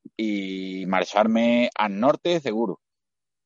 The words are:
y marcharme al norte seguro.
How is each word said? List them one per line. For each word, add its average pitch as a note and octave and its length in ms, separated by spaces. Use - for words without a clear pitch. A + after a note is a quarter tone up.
y F#2+ 720
marcharme A2+ 880
al G#2 240
norte D#3 400
seguro. A2 400